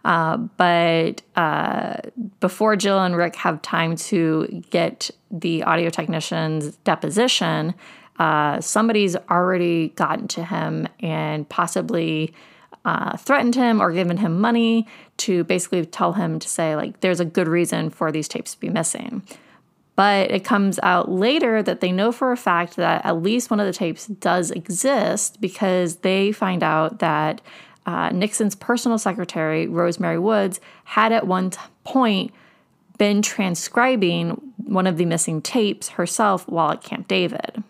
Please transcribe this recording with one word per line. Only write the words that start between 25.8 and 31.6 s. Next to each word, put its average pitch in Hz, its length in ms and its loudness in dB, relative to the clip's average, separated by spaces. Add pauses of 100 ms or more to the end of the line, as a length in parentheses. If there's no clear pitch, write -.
they 196 340 2
find 185 320 -2
out 160 380 0
that, 156 400 0 (440)
uh, 170 260 -2
Nixon's 202 440 -2
personal 240 420 0
secretary, 165 720 -2
Rosemary 170 540 0
Woods, 196 400 0 (240)
had 220 260 2
at 226 160 2
one 185 240 0
t-, - 80 -14 (240)